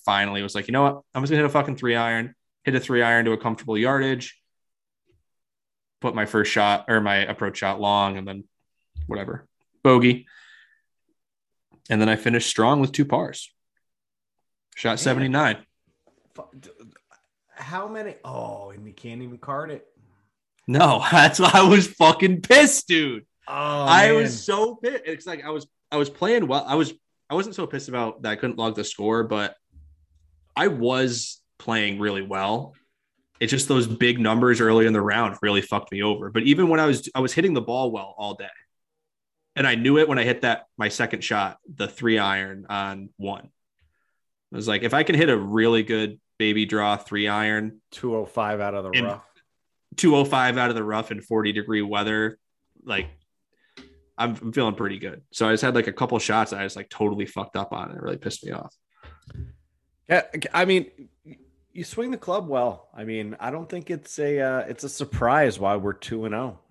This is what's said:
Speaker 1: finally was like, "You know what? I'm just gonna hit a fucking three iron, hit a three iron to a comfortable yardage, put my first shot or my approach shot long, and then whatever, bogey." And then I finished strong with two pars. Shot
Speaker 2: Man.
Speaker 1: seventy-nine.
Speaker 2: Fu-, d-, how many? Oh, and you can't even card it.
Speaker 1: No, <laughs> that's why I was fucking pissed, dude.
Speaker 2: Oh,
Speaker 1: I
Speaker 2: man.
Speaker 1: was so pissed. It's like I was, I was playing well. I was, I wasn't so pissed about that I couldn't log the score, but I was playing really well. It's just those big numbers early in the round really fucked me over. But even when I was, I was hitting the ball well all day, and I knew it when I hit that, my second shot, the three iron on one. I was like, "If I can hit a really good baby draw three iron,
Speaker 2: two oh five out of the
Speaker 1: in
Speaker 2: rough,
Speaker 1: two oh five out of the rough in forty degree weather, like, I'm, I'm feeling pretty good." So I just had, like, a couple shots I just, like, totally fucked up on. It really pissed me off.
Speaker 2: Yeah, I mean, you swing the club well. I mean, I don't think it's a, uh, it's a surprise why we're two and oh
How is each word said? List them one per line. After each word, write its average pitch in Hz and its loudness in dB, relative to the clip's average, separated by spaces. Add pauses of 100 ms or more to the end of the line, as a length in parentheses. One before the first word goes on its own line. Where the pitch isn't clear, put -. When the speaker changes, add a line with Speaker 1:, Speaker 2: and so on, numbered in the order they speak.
Speaker 1:
finally 101 0
was 101 -8
like, 104 -6
"You 117 -6
know 135 2
what? - 2 (140)
I'm 131 -4
just 143 -2
gonna 151 2
hit 147 2
a 139 -2
fucking 143 0
three 120 -2
iron, 117 -2 (300)
hit 135 0
a 127 0
three 123 2
iron 117 4
to 113 0
a 107 -2
comfortable 110 -4
yardage, 135 -2 (1600)
put 120 -4
my 107 -2
first 104 0
shot 104 2
or 110 4
my 101 2
approach 101 -4
shot 98 -4
long, 101 0
and 95 -10
then 98 -12 (600)
whatever, - -8 (360)
bogey." 123 6 (1600)
And 107 2
then 110 4
I 110 4
finished 117 0
strong 127 4
with 135 0
two 147 0
pars. - -4 (1300)
Shot 117 -2
Speaker 2:
Man. 113 -2
Speaker 1:
seventy-nine. 131 0 (680)
Speaker 2:
Fu-, 120 -18 (100)
d-, 135 -20 (840)
how 180 -10
many? 214 -12
Oh, 113 -12
and 104 -18
you 101 -20
can't 117 -16
even 123 -16
card 143 -8
it. - -14 (800)
Speaker 1:
No, 135 4
<laughs> - 0
that's 151 8
why 180 6
I 196 10
was 196 8
fucking 180 4
pissed, 285 6
dude. 147 0 (220)
Speaker 2:
Oh, 135 -12 (340)
Speaker 1:
I 180 8
Speaker 2:
man. 147 4
Speaker 1:
was 127 0
so 214 -2
pissed. 247 -6
It's 156 -10
like 151 -12
I 156 -10
was, 147 -8 (260)
I 151 0
was 143 2
playing 202 0
well. 135 0
I 139 -2
was, 156 2 (360)
I 143 -6
wasn't 196 -4
so 175 -8
pissed - -10
about 120 -6
that 110 -4
I 104 -6
couldn't 120 -6
log 113 -2
the 104 -6
score, 110 -2
but 107 -4 (1000)
I 180 2
was 127 -2 (180)
playing 104 -2
really 101 -2
well. 101 -6 (640)
It's 113 0
just 135 0
those 127 2
big 120 2
numbers 117 2
early 110 6
in 110 2
the 104 2
round 104 -2
really 101 2
fucked - -4
me 98 -6
over. 104 -2
But 117 -2
even 160 4
when 160 4
I 156 2
was, 127 -2
I 131 -2
was 127 -2
hitting 175 2
the 131 -2
ball 120 -4
well 98 -12
all 104 -10
day, 101 -16 (1080)
and 139 0
I 123 2
knew 131 4
it 156 6
when 135 0
I 117 2
hit 123 0
that, 117 0 (140)
my 107 0
second 110 -4
shot, 101 -2 (140)
the 104 -6
three 113 0
iron 98 -2
on 98 -8
one. 98 -10 (1040)
I - -12
was 110 -8
like, 104 0
"If 117 0
I 151 6
can - 2
hit 160 4
a 120 4
really 110 2
good 107 -4 (200)
baby 107 0
draw 104 0
three 104 -4
iron, 107 -2 (100)
Speaker 2:
two 117 -6
oh 107 -4
five 104 -4
out 101 -6
of 98 -8
the 92 -12
Speaker 1:
in 120 0
Speaker 2:
rough, 104 -10 (680)
Speaker 1:
two 156 4
oh 139 4
five 127 0
out 123 0
of 117 -4
the 110 -4
rough 107 -4
in 104 -10
forty 107 -2
degree 107 -2
weather, 107 -2 (460)
like, 95 -6 (1080)
I'm, 117 -4
I'm 117 -10
feeling 110 0
pretty 98 -6
good." 92 -14 (100)
So 110 0
I 110 2
just 110 0
had, 123 0
like, 117 0
a 98 -4
couple 123 -4
shots 110 0
I 98 -8
just, 98 -10
like, 101 -14
totally 104 -4
fucked - -12
up 98 -8
on. - -10
It - -16
really - -8
pissed - -12
me - -10
off. - -14 (1400)
Speaker 2:
Yeah, 175 2 (300)
I 180 2
mean, 185 -2 (680)
you 175 -12
swing 240 -8
the 247 -8
club 180 -6
well. 123 -4
I 110 -14
mean, 110 -8
I 123 -8
don't 160 -12
think 175 -12
it's 151 -12
a, 147 -2
uh, 131 -2
it's - -10
a 139 -10
surprise 127 0
why 98 0
we're 98 -4
two 110 -8
and 107 -6
oh 117 -8 (120)